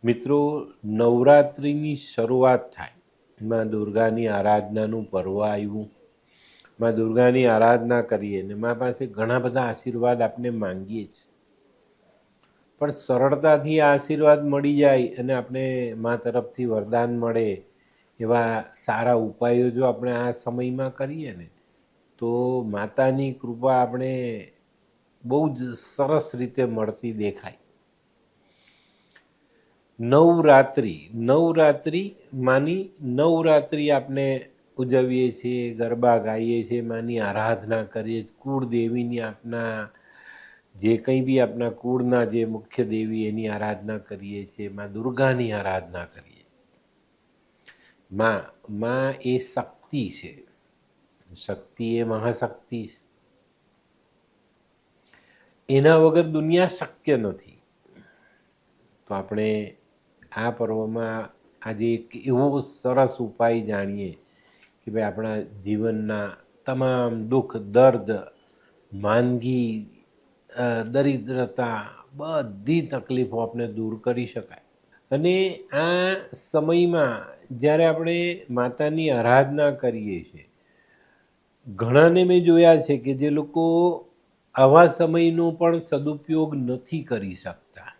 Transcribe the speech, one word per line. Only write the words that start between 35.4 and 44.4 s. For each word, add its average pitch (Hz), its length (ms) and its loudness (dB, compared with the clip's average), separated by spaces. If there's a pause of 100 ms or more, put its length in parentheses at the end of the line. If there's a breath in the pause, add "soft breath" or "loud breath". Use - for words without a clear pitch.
ગરબા 120 440 2
ગાઈએ 113 460 -2
છીએ, 120 180 -4
માની 117 380 -6
આરાધના 110 640 -2
કરીએ, 110 440 -8 (120)
કુળદેવીની 120 800 -4
આપના 113 720 -8 (840 loud breath)
જે 107 220 2
કંઈ 131 240 0
બી 131 180 2
આપના 120 300 0
કુળના 123 560 0
જે 113 200 -2
મુખ્ય 110 380 -6
દેવી 110 420 -4
એની 107 220 -6
આરાધના 104 500 -6
કરીએ 101 480 -12